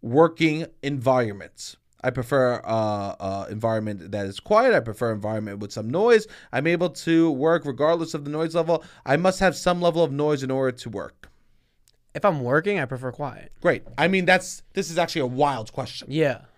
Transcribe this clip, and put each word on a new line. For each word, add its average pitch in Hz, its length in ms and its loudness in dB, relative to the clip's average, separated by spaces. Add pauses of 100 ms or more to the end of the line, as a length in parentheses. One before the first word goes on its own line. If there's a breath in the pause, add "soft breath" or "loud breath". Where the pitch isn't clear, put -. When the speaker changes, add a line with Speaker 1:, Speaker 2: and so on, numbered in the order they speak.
Speaker 1:
working 160 640 4 (160)
environment? 127 920 -2 (280)
I 127 80 0
prefer, 123 540 0
uh, 104 540 -2
uh, 98 320 -6
environment 107 600 -4
that 101 140 -4
is 98 120 -10
quiet. 233 360 4
I 160 60 4
prefer 113 320 -4
environment 107 460 -6
with 104 140 -10
some 110 180 -8
noise. 220 360 4 (260 loud breath)
I'm 135 140 -2
able 170 240 0
to 165 420 2
work 147 340 2
regardless 160 480 0
of 147 100 -6
the 143 60 -8
noise 156 240 -4
level. 165 300 0 (200 loud breath)
I 139 120 2
must 185 240 2
have 185 160 4
some 180 260 0
level 170 220 4
of 143 80 -2
noise 147 300 0
in 131 80 -4
order 131 260 0
to - 140 -12
work. 92 380 -12 (840)
Speaker 2:
If - 100 -8
I'm 175 180 4
working, 160 360 0
I 147 80 0
prefer 127 260 -6
quiet. - 480 -10
Speaker 1:
Great. 139 220 2 (160)
I 160 100 4
mean, 190 160 2
that's, 185 380 2 (120)
this 156 160 -4
is 160 60 -4
actually 165 260 0
a 127 40 0
wild 127 460 0
question. - 380 -10
Speaker 2:
Yeah. 139 320 0 (160)